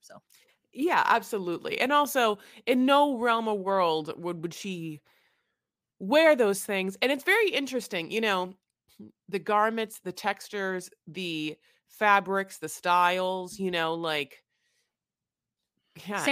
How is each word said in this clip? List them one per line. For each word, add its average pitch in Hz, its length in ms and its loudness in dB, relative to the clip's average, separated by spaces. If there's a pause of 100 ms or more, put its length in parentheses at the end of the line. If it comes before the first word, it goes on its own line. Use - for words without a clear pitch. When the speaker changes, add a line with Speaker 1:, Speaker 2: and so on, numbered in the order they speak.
Speaker 1:
so. - 200 -20 (520)
Speaker 2:
Yeah, 269 340 2
absolutely. 196 720 -2
And 254 120 2
also, 254 460 2 (280)
in 254 200 4
no 285 320 6
realm 226 300 0
of 214 120 -2
world 170 600 0
would, 175 220 -6
would 165 120 -6
she 165 460 -8 (1000)
wear 302 360 6
those 202 280 2
things. 190 380 -2
And 254 100 2
it's 277 120 -4
very 403 260 2
interesting, 247 600 -4
you 208 100 -2
know, 190 340 0 (720)
the 196 120 -6
garments, 214 600 0
the 180 120 -10
textures, 190 800 -6 (160)
the 156 500 -8 (320)
fabrics, 196 680 0
the 156 100 -10
styles, 180 880 0
you 190 120 -2
know, 165 240 -2
like, 156 500 -6 (1600)
yeah, 196 260 -4